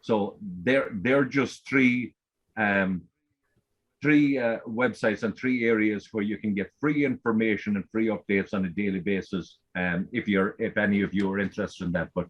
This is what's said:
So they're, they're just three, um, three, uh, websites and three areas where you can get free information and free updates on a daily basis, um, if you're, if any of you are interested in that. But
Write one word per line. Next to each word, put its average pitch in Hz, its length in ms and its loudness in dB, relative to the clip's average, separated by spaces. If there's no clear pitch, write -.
So 104 400 0
they're, 104 520 0
they're 127 320 2
just 127 420 -2
three, 123 460 2
um, 98 460 2
three, 147 360 4
uh, 117 300 0
websites 113 560 0
and 107 120 -2
three 127 300 0
areas 107 460 2
where 110 120 -2
you 104 140 -2
can 107 160 -2
get 98 260 -2
free 147 260 0
information 110 720 0
and 95 160 -6
free 110 160 0
updates 98 460 -2
on 95 120 -2
a 92 40 -4
daily 95 300 -4
basis, 92 580 -4
um, 90 360 -2
if 113 160 -4
you're, 98 320 2
if 110 180 -2
any 101 240 2
of 95 120 -2
you 98 180 0
are 98 80 -2
interested 98 460 -6
in 87 80 -2
that. 82 220 -2
But 87 140 -4